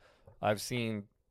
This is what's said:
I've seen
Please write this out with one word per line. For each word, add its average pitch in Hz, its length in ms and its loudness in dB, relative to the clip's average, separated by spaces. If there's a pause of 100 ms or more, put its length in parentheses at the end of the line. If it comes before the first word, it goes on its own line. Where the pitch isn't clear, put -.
(400)
I've 104 200 4
seen 113 460 -4 (240)